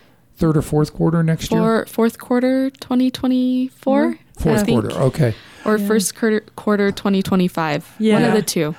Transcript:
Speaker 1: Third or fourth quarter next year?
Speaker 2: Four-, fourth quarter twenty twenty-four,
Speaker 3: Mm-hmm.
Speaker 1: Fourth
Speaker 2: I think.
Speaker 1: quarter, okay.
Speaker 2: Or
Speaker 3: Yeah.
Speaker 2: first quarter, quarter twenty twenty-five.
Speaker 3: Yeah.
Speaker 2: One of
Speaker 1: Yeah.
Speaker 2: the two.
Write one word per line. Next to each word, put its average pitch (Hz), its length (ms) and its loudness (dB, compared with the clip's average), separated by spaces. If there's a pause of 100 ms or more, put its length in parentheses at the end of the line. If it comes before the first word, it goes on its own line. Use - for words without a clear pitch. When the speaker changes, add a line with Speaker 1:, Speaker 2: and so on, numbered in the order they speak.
(360)
Speaker 1:
Third 160 220 2
or 143 40 0
fourth 151 320 -2
quarter 165 300 0
next 160 280 -2
year? 220 100 2
Speaker 2:
Four-, 220 240 2
fourth 226 340 -2
quarter 262 520 0
twenty 254 400 -2
twenty-four, 254 1000 0
Speaker 3:
Mm-hmm. - 320 -12
Speaker 1:
Fourth 151 180 2
Speaker 2:
I - 20 2
think. 127 180 2
Speaker 1:
quarter, - 180 -4
okay. 131 360 2 (280)
Speaker 2:
Or 214 140 0
Speaker 3:
Yeah. 202 100 -2
Speaker 2:
first 220 280 0
quarter, 214 260 0 (140)
quarter 202 360 0
twenty 196 320 -2
twenty-five. 165 760 -2
Speaker 3:
Yeah. 214 160 2
Speaker 2:
One - 80 4
of 233 60 2
Speaker 1:
Yeah. 220 60 2
Speaker 2:
the 208 60 2
two. 160 380 -4